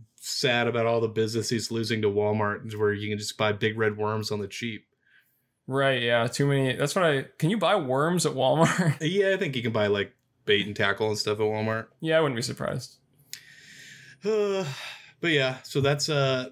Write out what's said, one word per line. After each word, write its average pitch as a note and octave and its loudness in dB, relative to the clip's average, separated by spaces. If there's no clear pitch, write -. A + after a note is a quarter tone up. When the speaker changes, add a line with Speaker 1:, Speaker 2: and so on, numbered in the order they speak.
Speaker 1:
sad A#2+ 0
about A#2 0
all A#2 2
the A2+ 0
business A2 -2
he's A2+ -2
losing A2+ -2
to G#2 2
Walmart, G#2 0
where G#2 2
you G#2 -4
can G#2 -4
just G#2+ -8
buy G#2+ 2
Big G#2+ -2
Red G#2+ 0
Worms G#2+ -4
on G#2 -4
the G2 -8
cheap. A2 -10
Speaker 2:
Right, C3+ 2
yeah, A#2 2
too C#3+ 0
many. C3+ 2
That's C#3+ -2
what F#3 2
I, C#3+ 2
can D#3 2
you A3+ 0
buy F#3 2
worms D3+ 0
at C#3 0
Walmart? D3+ 2
<laughs> D#3 -4
Speaker 1:
Yeah, G3 2
I - -2
think F3 -4
you B2 -2
can A#2 -2
buy, G#2+ 0
like, G2+ 0
bait G#2 4
and G2+ -6
tackle G2+ 0
and G#2+ -2
stuff G#2+ -2
at A2 2
Walmart. G#2+ -2
Speaker 2:
Yeah, D#3+ 0
I D#3+ 6
wouldn't C#3 0
be A2+ -4
surprised. - -6
Speaker 1:
<sighs> - -20
Uh, G3+ 0
but - 0
yeah, C3 2
so - -2
that's, C#3+ 2
uh, C3+ 0